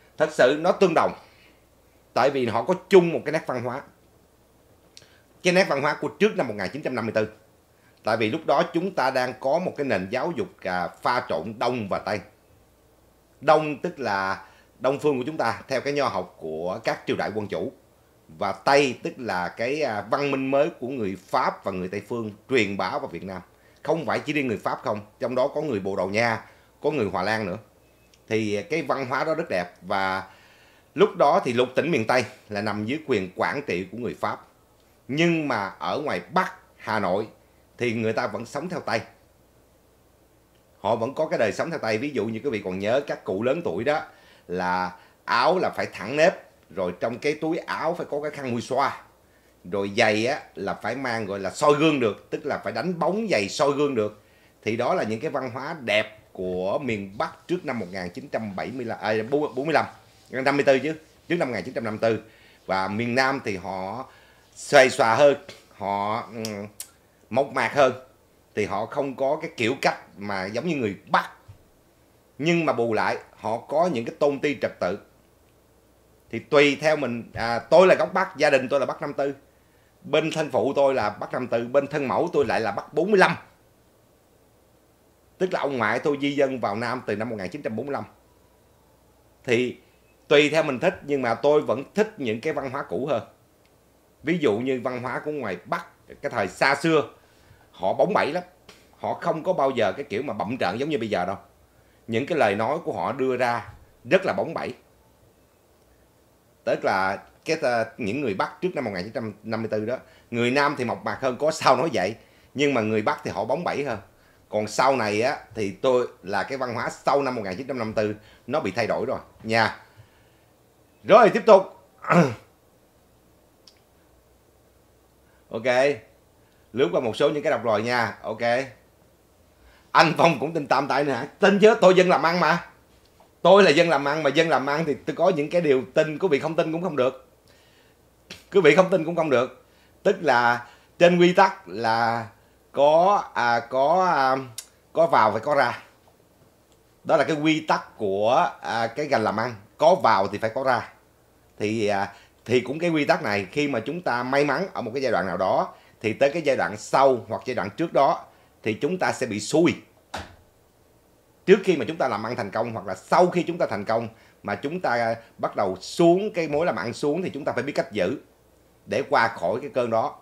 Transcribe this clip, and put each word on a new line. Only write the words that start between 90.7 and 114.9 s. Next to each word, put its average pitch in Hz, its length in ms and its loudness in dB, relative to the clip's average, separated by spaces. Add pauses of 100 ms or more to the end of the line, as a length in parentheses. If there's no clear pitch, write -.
thích, 156 260 0
nhưng 143 160 -2
mà 117 120 0
tôi 147 280 2
vẫn 120 220 -2 (120)
thích 214 220 0
những 117 240 -4
cái 156 120 -4
văn 139 180 -6
hóa 139 180 -6
cũ 92 160 -6
hơn. 123 180 -2 (1000)
Ví 131 140 0
dụ 117 200 2
như 131 260 -2
văn 127 180 -6
hóa 127 240 -6
của 151 60 -6
ngoài 113 340 -6
Bắc, 170 200 -6 (360)
cái 143 100 -6
thời 107 160 0
xa 139 280 2
xưa, 156 340 2 (640)
họ 95 220 -2
bóng 151 200 2
bẩy 120 200 0
lắm. 180 100 -6 (560)
Họ 107 140 -4
không 160 300 -4
có - 100 0
bao 139 180 2
giờ 107 260 0
cái 143 60 -8
kiểu - 200 -6
mà 147 100 -6
bậm 123 240 -4
trợn 101 200 -2
giống 139 120 -4
như 147 80 -2
bây 113 120 -4
giờ 92 160 0
đâu. 98 120 -6 (720)
Những 113 180 -2
cái 170 120 -2
lời 107 180 4
nói 120 280 -2
của 151 100 -6
họ 95 180 -4
đưa 131 260 -2
ra 120 320 -2 (420)
rất 185 140 4
là 123 80 0
bóng 113 200 -4
bẩy. 82 200 -8 (1900)
Tức 147 200 0
là 95 340 0 (280)
cái, 156 160 -2
ờ, 117 240 0 (120)
những 120 240 -4
người 117 120 -2
Bắc 147 280 -6
trước 180 140 -2
năm 135 100 -4
một 104 80 -6
nghìn 90 100 -6
chín 110 100 -12
trăm 113 200 -8 (100)
năm 113 180 -6
mươi 110 80 -6
tư 107 160 -4
đó, 120 120 -6 (340)
người 120 200 0
Nam 143 260 2
thì 123 80 -4
mộc 98 200 -6
mạc 107 160 -6
hơn, 127 180 -2
có 147 120 0
sao 131 260 4
nói 127 160 0
vậy. 107 220 -2 (380)
Nhưng 143 200 2
mà 120 80 2
người 107 200 0
Bắc 139 220 -2
thì 113 80 -6
họ 95 140 -4
bóng 127 180 -4
bẩy 107 200 -2
hơn. 117 160 -6 (500)
Còn 107 180 0
sau 135 280 2